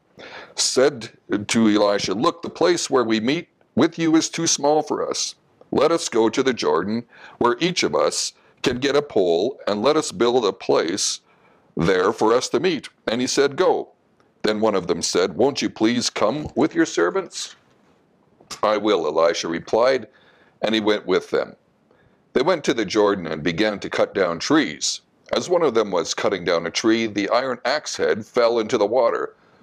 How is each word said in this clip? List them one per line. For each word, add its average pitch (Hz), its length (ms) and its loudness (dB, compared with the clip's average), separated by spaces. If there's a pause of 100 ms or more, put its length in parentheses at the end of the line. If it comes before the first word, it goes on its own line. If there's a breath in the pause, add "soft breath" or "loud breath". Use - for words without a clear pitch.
(560 loud breath)
said 127 560 0 (360)
to 113 220 4
Elisha, 104 440 2
'Look, 135 280 -2
the 107 80 -10
place 170 400 0
where 131 140 2
we 113 160 0
meet 143 300 -2 (260)
with 165 220 2
you 160 180 2
is 156 140 4
too 165 180 -4
small 147 340 2
for 110 260 -4
us. - 280 -6 (360)
Let 151 200 2
us 165 180 -2
go 110 200 2
to 127 140 -2
the 127 100 2
Jordan, 98 520 -2 (320 loud breath)
where 120 220 2
each 170 240 0
of 76 120 0
us - 380 0 (280 soft breath)
can 123 180 -2
get 135 160 0
a 147 60 4
pole, 95 680 0
and 104 140 -2
let 147 160 2
us 151 140 -4
build 120 340 2
a 95 80 2
place 101 680 -2 (540 soft breath)
there 92 360 2
for 113 220 2
us 123 160 0
to 185 100 0
meet.' 160 300 -2 (180)
And 117 140 -2
he 127 60 -2
said, 139 280 0
'Go.' 170 340 0 (540)
Then 104 160 0
one 107 160 2
of 87 120 -2
them 85 140 -2
said, 92 340 0
'Won't 131 260 0
you 143 80 -2
please 113 400 0
come 131 460 -2
with 143 200 0
your 165 100 2
servants?' 180 720 -4 (1080)
'I 107 140 2
will,' 104 300 0
Elisha 82 400 0
replied, 110 600 0 (540 soft breath)
and 107 140 -2
he 110 60 2
went 104 240 0
with 87 240 0
them. - 260 -4 (800 soft breath)
They 123 80 2
went 160 240 0
to 156 80 0
the 113 120 -2
Jordan 101 420 2
and 80 160 -6
began 98 360 -2
to - 100 -10
cut - 240 -2
down 85 260 0
trees. 123 640 -2 (300)
As 123 180 -2
one 175 120 2
of 143 120 2
them 107 180 0
was 85 220 -2
cutting 98 300 -2
down 87 220 0
a 85 60 -6
tree, 113 360 2
the 101 220 -4
iron 123 340 -2
axe 143 320 -4
head 87 300 0
fell 120 340 2
into 110 180 -2
the 104 80 4
water. 110 500 0 (280 soft breath)